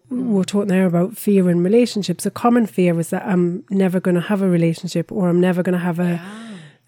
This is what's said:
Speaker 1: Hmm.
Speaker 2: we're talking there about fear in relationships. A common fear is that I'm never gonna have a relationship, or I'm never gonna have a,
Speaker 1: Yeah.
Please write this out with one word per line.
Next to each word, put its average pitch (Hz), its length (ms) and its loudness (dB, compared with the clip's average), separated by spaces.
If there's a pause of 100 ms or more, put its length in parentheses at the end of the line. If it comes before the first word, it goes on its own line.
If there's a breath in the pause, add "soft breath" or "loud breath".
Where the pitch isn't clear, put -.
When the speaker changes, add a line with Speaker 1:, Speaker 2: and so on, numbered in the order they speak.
Speaker 1:
Hmm. 247 240 -4
Speaker 2:
we're 190 120 2
talking 202 240 -2
there 185 180 2
about 175 300 0
fear 190 340 2
in 175 120 2
relationships. 208 640 0
A 196 60 -2
common 240 340 2
fear 175 320 0
is 165 120 -4
that 185 160 -6
I'm 180 440 0
never 190 300 0
gonna 175 220 0
have 202 200 -2
a 196 60 2
relationship, 165 640 0
or 190 160 0
I'm 175 120 2
never 180 220 2
gonna 180 160 0
have 175 220 -4
a, 175 220 -2
Speaker 1:
Yeah. 214 260 -16 (400 loud breath)